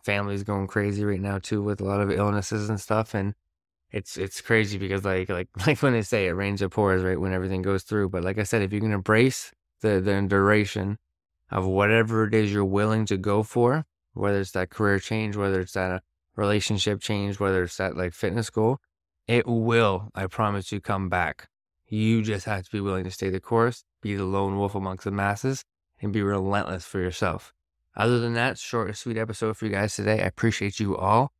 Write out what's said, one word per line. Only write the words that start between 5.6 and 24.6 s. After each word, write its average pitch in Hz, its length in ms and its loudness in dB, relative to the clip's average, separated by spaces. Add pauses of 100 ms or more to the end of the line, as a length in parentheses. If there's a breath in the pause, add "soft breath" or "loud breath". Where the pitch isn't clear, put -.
like 143 160 2
when 135 100 4
they 113 100 2
say 101 240 0
it 87 60 0
rains 98 300 -2
or 95 60 0
pours, 92 360 2
right, 92 160 0
when 95 120 0
everything 92 300 -2
goes 95 220 -2
through. 104 240 0
But 90 160 -4
like 95 140 -2
I 107 40 0
said, 107 200 0
if 98 100 -2
you 104 80 -2
can 110 120 0
embrace 107 600 2 (300)
the, 104 180 4
the 98 220 0
duration 101 760 2 (500)
of 95 160 -2
whatever 110 600 4
it 107 100 0
is 107 180 4
you're 101 120 2
willing 107 420 2
to 98 120 0
go 104 260 2
for, 123 400 2 (300)
whether 101 260 0
it's 95 120 -6
that 92 180 -2
career 101 280 2
change, 107 380 -2
whether 98 240 0
it's 90 140 -8
that 92 280 -2 (320)
relationship 104 680 0
change, 101 380 -2
whether 95 240 2
it's 87 140 -4
that, 95 200 -4
like, 90 180 -4
fitness 107 360 -2
goal, 117 280 2 (480)
it 117 200 2
will, 113 680 2
I 95 120 -4
promise 101 460 -2
you, 101 80 -6
come 98 300 -2
back. 87 380 -2 (380)
You 110 360 2
just 107 240 -4
have 98 180 -4
to - 60 -18
be 104 100 -4
willing 95 240 -2
to 92 60 -6
stay 95 180 -4
the 95 120 -2
course, 117 440 0 (160)
be 101 140 -6
the 98 100 -4
lone 98 320 0
wolf 101 180 -2